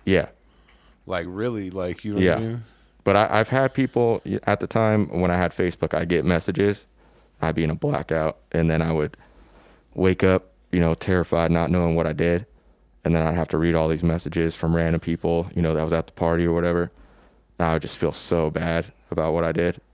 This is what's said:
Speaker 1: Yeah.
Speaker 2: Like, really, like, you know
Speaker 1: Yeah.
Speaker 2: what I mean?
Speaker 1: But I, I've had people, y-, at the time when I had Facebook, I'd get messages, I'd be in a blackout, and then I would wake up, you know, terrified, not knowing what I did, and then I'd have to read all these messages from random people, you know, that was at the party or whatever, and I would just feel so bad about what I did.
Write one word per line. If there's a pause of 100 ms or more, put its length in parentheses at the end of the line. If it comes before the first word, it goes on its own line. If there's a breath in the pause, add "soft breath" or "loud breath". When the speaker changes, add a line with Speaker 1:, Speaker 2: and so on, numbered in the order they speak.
Speaker 1:
Yeah. (760 soft breath)
Speaker 2:
Like,
really,
like,
you
know
Speaker 1:
Yeah.
Speaker 2:
what
I
mean? (400 soft breath)
Speaker 1:
But
I,
I've
had
people,
y-,
at
the
time (120)
when
I
had
Facebook,
I'd
get
messages, (560 soft breath)
I'd
be
in
a
blackout, (140)
and
then
I
would (800 soft breath)
wake
up, (260)
you
know,
terrified,
not
knowing
what
I
did, (580 soft breath)
and
then
I'd
have
to
read
all
these
messages
from
random
people,
you
know,
that
was
at
the
party
or
whatever, (680 soft breath)
and
I
would
just
feel
so
bad (240)
about
what
I
did. (120)